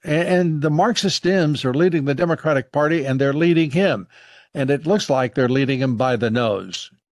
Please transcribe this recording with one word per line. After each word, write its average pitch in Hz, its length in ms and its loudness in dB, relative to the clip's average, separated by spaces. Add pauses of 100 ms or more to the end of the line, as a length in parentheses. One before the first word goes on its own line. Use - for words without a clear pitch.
A-, 165 60 -10
and 170 520 0
the 156 80 0
Marxist 190 540 0
Dems 175 400 0
are 127 100 0
leading 160 300 2
the 139 120 0
Democratic 156 580 -2
Party, 147 320 0
and 131 160 0
they're 139 100 2
leading 165 400 2
him. 151 360 0 (460)
And 135 160 -2
it 143 160 0
looks 202 240 0
like 131 260 0
they're 131 120 2
leading 135 320 0
him 127 160 0
by 123 200 0
the 113 160 -2
nose. 104 600 -4 (200)